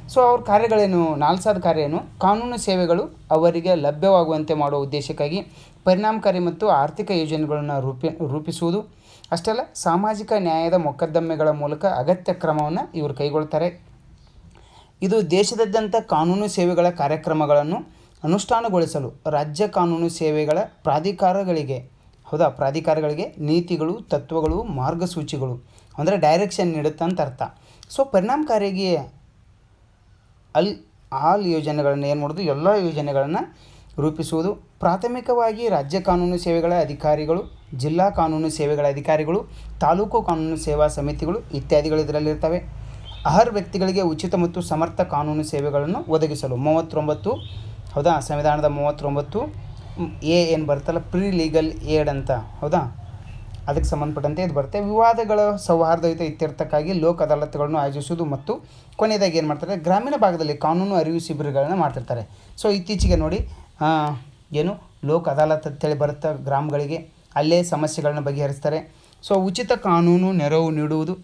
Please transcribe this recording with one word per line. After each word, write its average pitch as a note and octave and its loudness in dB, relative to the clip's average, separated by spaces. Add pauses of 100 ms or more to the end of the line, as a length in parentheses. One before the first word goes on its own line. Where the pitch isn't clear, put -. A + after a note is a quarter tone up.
(140)
So, C4 6
ಅವ್ರ A#3+ 6
ಕಾರ್ಯಗಳೇನು, G3+ 4
ನಾಲ್ಸಾದ F3+ 2
ಕಾರ್ಯ E3 2
ಏನು, D3+ -4
ಕಾನೂನು A3+ 2
ಸೇವೆಗಳು F#3 0 (120)
ಅವರಿಗೆ E3+ 4
ಲಭ್ಯವಾಗುವಂತೆ D#3 2
ಮಾಡುವ C#3+ 0
ಉದ್ದೇಶಕ್ಕಾಗಿ D3 -4 (420)
ಪರಿಣಾಮಕಾರಿ G3 2
ಮತ್ತು F3 0
ಆರ್ಥಿಕ D#3+ 2
ಯೋಜನೆಗಳನ್ನು D3+ -2
ರೂಪಿ-, D3+ -4
ರೂಪಿಸುವುದು. E3 -4 (380)
ಅಷ್ಟೇ A3 -2
ಅಲ್ಲ, A3+ 0 (140)
ಸಾಮಾಜಿಕ G3+ -2
ನ್ಯಾಯದ E3+ 0
ಮೊಕದ್ದಮೆಗಳ D#3+ 0
ಮೂಲಕ D3+ -2
ಅಗತ್ಯ F3+ 0
ಕ್ರಮವನ್ನು E3 -2
ಇವರು D3 -4
ಕೈಗೊಳ್ತಾರೆ. D3+ -2 (1200)
ಇದು F#3+ 2
ದೇಶದಾದ್ಯಂತ G#3 2
ಕಾನೂನು F3+ 2
ಸೇವೆಗಳ F3 2
ಕಾರ್ಯಕ್ರಮಗಳನ್ನು D#3 0 (460)
ಅನುಷ್ಠಾನಗೊಳಿಸಲು F3 0 (100)
ರಾಜ್ಯ D3+ 0
ಕಾನೂನು E3+ 0
ಸೇವೆಗಳ D3+ 0 (260)
ಪ್ರಾಧಿಕಾರಗಳಿಗೆ, E3+ 0 (320)
ಹೌದಾ, D3+ 2
ಪ್ರಾಧಿಕಾರಗಳಿಗೆ D3+ -2
ನೀತಿಗಳು, E3+ 0
ತತ್ವಗಳು, D#3+ -2
ಮಾರ್ಗಸೂಚಿಗಳು D3 -4 (300)
ಅಂದರೆ F3+ 2
ಡೈರೆಕ್ಷನ್ F3+ 2
ನೀಡುತ್ತೆ D#3 -2
ಅಂತ F3+ -2
ಅರ್ಥ. C3+ -6 (540)
So, C4+ 0
ಪರಿಣಾಮಕಾರಿಯಾಗಿ G3+ 2 (1600)
ಅಲ್-, F#3+ 2 (380)
ಆಲ್ F3 2
ಯೋಜನೆಗಳನ್ನು D3 0
ಏನು D3 0
ಮಾಡೋದು, D3+ -4
ಎಲ್ಲ D3 0
ಯೋಜನೆಗಳನ್ನು D#3 0 (460)
ರೂಪಿಸುವುದು. D#3+ -2
ಪ್ರಾಥಮಿಕವಾಗಿ A#3 0
ರಾಜ್ಯ D#3+ 0
ಕಾನೂನು F3+ 2
ಸೇವೆಗಳ E3+ 0
ಅಧಿಕಾರಿಗಳು, D3+ -2 (160)
ಜಿಲ್ಲಾ D#3+ 2
ಕಾನೂನು D#3+ 0
ಸೇವೆಗಳ D3 0
ಅಧಿಕಾರಿಗಳು, D#3 0 (360)
ತಾಲೂಕು F#3+ 2
ಕಾನೂನು D#3+ -2
ಸೇವಾ D3+ 2
ಸಮಿತಿಗಳು D3+ -4 (140)
ಇತ್ಯಾದಿಗಳು D3+ 2
ಇದರಲ್ಲಿರ್ತವೆ. D3+ 0 (680)
ಅರ್ಹ G#3+ 6
ವ್ಯಕ್ತಿಗಳಿಗೆ F#3+ -2
ಉಚಿತ F3 -2
ಮತ್ತು F3 0
ಸಮರ್ಥ E3 -2
ಕಾನೂನು D3+ -2
ಸೇವೆಗಳನ್ನು D3 -2
ಒದಗಿಸಲು D3 0
ಮೂವತ್ತೊಂಬತ್ತು, D3+ 0 (600)
ಹೌದಾ, D3+ 2
ಸಂವಿಧಾನದ D3 0
ಮೂವತ್ತೊಂಬತ್ತು D3 -2 (580)
ಎ E3 4
ಏನು D#3 0
ಬರುತ್ತಲ್ಲ, D3 0
ಪ್ರೀ F#3+ -2
ಲೀಗಲ್ D#3+ 2 (100)
ಏಡ್ D3+ 2
ಅಂತ, C#3 -4
ಹೌದಾ, C#3 -4 (600)
ಅದಕ್ಕೆ D3 0
ಸಂಬಂಧಪಟ್ಟಂತೆ D3+ -2
ಇದು E3+ -4
ಬರುತ್ತೆ. C#3+ -2
ವಿವಾದಗಳ G#3+ 2
ಸೌಹಾರ್ದಯುತ E3 2
ಇತ್ಯರ್ಥಕ್ಕಾಗಿ D3+ -2
ಲೋಕ್ E3+ 2
ಅದಾಲತ್ಗಳನ್ನು D3 0
ಆಯೋಜಿಸುವುದು C#3+ -4
ಮತ್ತು D3 -6 (300)
ಕೊನೆಯದಾಗಿ G3+ 2
ಏನು D#3 0
ಮಾಡ್ತಾರೆ, D#3+ -4
ಗ್ರಾಮೀಣ G3 0
ಭಾಗದಲ್ಲಿ D#3+ 2
ಕಾನೂನು F3+ 0
ಅರಿವು E3 0
ಶಿಬಿರಗಳನ್ನ C#3+ -2
ಮಾಡ್ತಿರ್ತಾರೆ. C3 -2 (280)
So, G#3 0
ಇತ್ತೀಚೆಗೆ F3+ 2
ನೋಡಿ, D#3+ -2 (320)
ಆ, D3+ 0 (680)
ಏನು E3 0 (320)
ಲೋಕ್ E3 2
ಅದಾಲತ್ D3+ 2
ಅಂತೇಳಿ D3+ -2
ಬರುತ್ತೆ C#3+ -4
ಗ್ರಾಮಗಳಿಗೆ, D3 -2 (260)
ಅಲ್ಲೇ D#3+ 4
ಸಮಸ್ಯೆಗಳನ್ನ D3+ 0
ಬಗೆಹರಿಸ್ತಾರೆ. C#3+ -4 (360)
So, G3+ 4
ಉಚಿತ F#3+ 0
ಕಾನೂನು F3+ 4
ನೆರವು D#3+ 2
ನೀಡುವುದು, D#3 -2